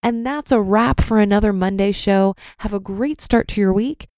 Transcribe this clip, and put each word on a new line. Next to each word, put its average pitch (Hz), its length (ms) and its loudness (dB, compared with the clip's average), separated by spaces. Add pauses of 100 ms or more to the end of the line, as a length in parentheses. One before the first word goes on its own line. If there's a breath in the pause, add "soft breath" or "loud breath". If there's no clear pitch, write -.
And 233 220 -2
that's 285 260 -4
a 233 80 4
wrap 214 400 2
for 220 200 2
another 208 340 2
Monday 196 380 0
show. 196 440 2 (240 loud breath)
Have 208 140 -6
a 202 60 -4
great 202 420 -6
start 233 280 0
to 208 120 -2
your 190 100 2
week 233 360 -2 (100)